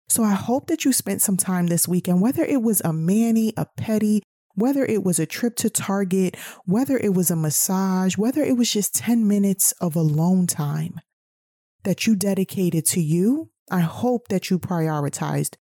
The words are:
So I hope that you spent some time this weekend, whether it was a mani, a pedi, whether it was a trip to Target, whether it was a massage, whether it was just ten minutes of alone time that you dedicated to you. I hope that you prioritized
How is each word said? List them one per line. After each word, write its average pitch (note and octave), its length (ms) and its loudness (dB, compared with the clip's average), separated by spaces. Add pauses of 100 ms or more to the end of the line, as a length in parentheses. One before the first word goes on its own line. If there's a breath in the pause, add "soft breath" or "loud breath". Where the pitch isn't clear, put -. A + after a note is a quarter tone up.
So - 140 2
I G#3 100 2
hope A#3 340 -2
that D#4+ 180 -4
you C4+ 80 4
spent - 300 -2
some F#3+ 160 0
time F3+ 300 0
this E3+ 200 0
weekend, F3+ 320 2
whether C#4+ 240 2
it C#4 160 0
was A3 240 0
a D#3+ 80 0
mani, A3 640 2
a - 100 -2 (140)
pedi, G#3+ 400 2 (340)
whether C4 300 2
it G#3 180 0
was F3+ 160 0
a D#3+ 80 0
trip - 300 -4
to A3 140 0
Target, F#3+ 640 0 (300 loud breath)
whether B3 320 2
it G#3 160 0
was F3 160 2
a E3+ 60 -2
massage, F#3 800 0
whether C4 240 0
it C4 160 2
was A#3+ 120 2
just G#3 240 -2
ten A#3 320 2
minutes G3+ 540 2
of E3+ 160 -2
alone E3+ 500 4
time D#3 540 -4 (840)
that F#3 220 -2
you A3+ 80 4
dedicated F#3 680 0
to - 160 0
you. F#3+ 500 0 (200)
I F3+ 100 0
hope A3+ 480 -2
that F#3 220 -4
you F3+ 80 0
prioritized D3+ 960 -4 (180)